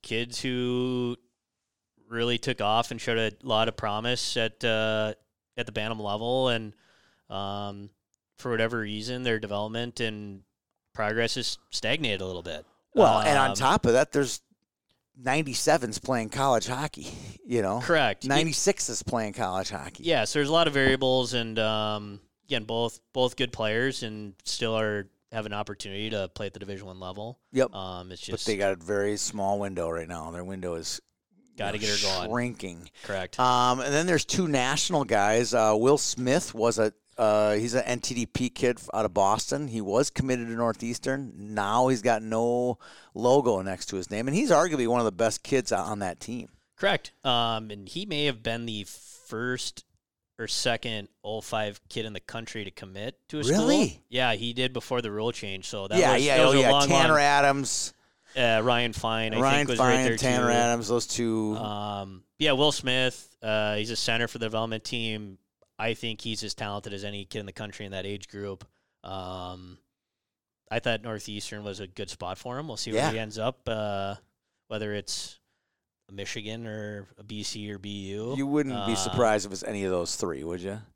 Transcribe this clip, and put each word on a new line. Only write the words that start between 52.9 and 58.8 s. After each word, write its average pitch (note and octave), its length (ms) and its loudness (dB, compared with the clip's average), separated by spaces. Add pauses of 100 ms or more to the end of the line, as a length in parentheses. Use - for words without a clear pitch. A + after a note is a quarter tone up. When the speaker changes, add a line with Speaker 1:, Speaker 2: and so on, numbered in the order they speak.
Speaker 1:
to D3+ 120 -6
a - 40 -2
school. D#3 140 4
Speaker 2:
Really? B3 500 4
Speaker 1:
Yeah, B2 240 2
he A#2 220 -2
did B2+ 180 0
before B2 300 -2
the A2 100 -4
rule A2 200 -2
change. F#2+ 360 -10
So G2 200 -8
that - 100 2
Speaker 2:
Yeah, D3 160 6
Speaker 1:
was, C3 100 4
Speaker 2:
yeah, C#3 140 6
Speaker 1:
that - 80 8
was C3+ 80 6
Speaker 2:
oh, C#3 40 8
Speaker 1:
a C3+ 40 8
Speaker 2:
yeah. C3 80 8
Speaker 1:
long C#3+ 180 6
Speaker 2:
Tanner C#3 260 6
Speaker 1:
one. D3 80 8
Speaker 2:
Adams. C#3 720 4 (420)
Speaker 1:
Uh, A2+ 300 4
Ryan A#2+ 300 2